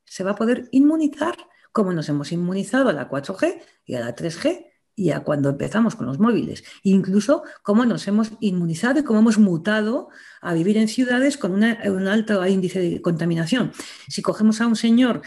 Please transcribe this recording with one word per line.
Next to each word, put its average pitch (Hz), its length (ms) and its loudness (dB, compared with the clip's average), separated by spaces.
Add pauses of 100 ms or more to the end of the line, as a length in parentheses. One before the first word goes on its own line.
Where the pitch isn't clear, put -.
se - 200 -10
va 196 80 -2
a - 20 -2
poder 247 380 -2
inmunizar, 294 640 2 (340)
como 185 220 0
nos 156 160 -4
hemos 147 240 -4
inmunizado 190 560 -2
a 190 40 2
la 139 140 -4
cuatro 143 300 -6
G 339 240 -2 (260)
y - 80 -8
a 123 60 -4
la 117 160 -8
tres 165 260 -8
G 339 240 -2 (300)
y 180 160 0
a 147 80 -4
cuando 143 280 0
empezamos 143 460 0
con - 120 -8
los 135 120 -6
móviles. 202 460 0 (180)
Incluso 202 600 2 (180)
cómo 214 220 2
nos 196 240 -2
hemos 214 320 0
inmunizado 180 580 0
y 294 60 0
cómo 220 160 2
hemos 220 180 4
mutado 214 720 2 (320)
a 175 120 -6
vivir 175 240 2
en 220 120 2
ciudades 254 500 0
con 180 140 -2
una, 220 320 2
un 190 240 -2
alto 214 360 0
índice 185 360 0
de 170 200 -2
contaminación. 165 720 0 (380)
Si - 140 -10
cogemos 220 380 2
a 233 60 2
un 233 80 2
señor 233 520 2